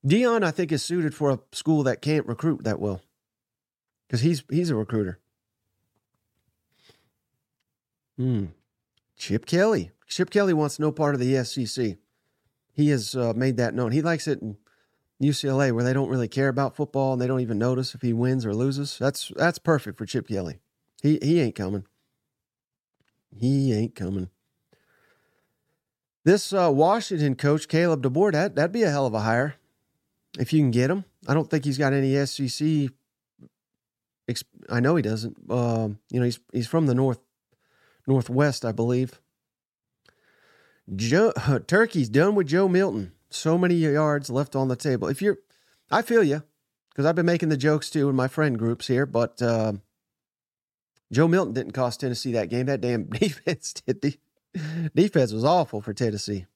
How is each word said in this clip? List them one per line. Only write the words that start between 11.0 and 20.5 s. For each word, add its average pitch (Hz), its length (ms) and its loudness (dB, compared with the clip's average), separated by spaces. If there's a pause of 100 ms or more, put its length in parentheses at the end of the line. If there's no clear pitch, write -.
of 123 60 -2
the 127 140 2
S 123 220 -4
E 123 80 -4
C. 107 320 -4 (760)
He 147 160 2
has, 127 260 -2
uh, 117 200 0
made 127 220 0
that 120 160 0
known. 117 180 -2
He 151 100 0
likes 165 260 -2
it 143 140 -4
in 104 160 -10 (640)
U 139 140 2
C 139 140 -4
L 135 140 2
A, 135 100 2
where 117 120 0
they 127 100 2
don't 139 160 0
really 123 180 0
care 135 220 0
about 135 260 -2
football 135 380 -2
and 123 80 -2
they 123 60 0
don't 127 140 0
even 110 180 -2
notice 127 360 0
if - 60 -12
he 120 100 0
wins 123 340 0
or 104 80 -2
loses. 139 460 -4
That's, - 360 -4
that's 170 240 0
perfect 139 380 -2
for 110 80 -8
Chip 107 220 -6
Kelly. 92 320 -6 (420)